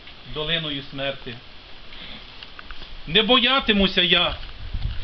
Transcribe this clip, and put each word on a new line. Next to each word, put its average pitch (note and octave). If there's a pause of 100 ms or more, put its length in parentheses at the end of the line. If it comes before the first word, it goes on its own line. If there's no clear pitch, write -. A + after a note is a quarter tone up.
(340)
долиною D3+
смерти. C3+ (1700)
Не F3
боятимуся A3
я, F3 (680)